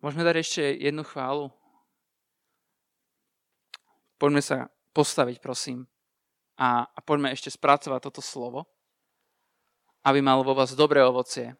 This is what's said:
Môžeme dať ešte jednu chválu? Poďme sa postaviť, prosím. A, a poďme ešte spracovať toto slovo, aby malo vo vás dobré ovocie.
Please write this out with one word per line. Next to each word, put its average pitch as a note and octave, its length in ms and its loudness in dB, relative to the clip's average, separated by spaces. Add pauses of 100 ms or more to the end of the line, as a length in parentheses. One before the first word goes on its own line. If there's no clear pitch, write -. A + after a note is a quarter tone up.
Môžeme D3 240 -2
dať E3 160 4
ešte D#3+ 200 -4 (200)
jednu D3 240 -4
chválu? C#3 480 -6 (2750)
Poďme C#3+ 240 2
sa C3 240 -4 (240)
postaviť, C3 480 0
prosím. B2+ 480 -10 (720)
A, B2 240 2
a - 160 -12
poďme C#3+ 320 -2
ešte C3+ 240 -10
spracovať C#3 480 0
toto - 160 -14
slovo, B2+ 480 -10 (1400)
aby C#3 160 4
malo C3+ 240 4
vo C3+ 160 0
vás C3 160 0
dobré C#3+ 320 4
ovocie. B2+ 540 -2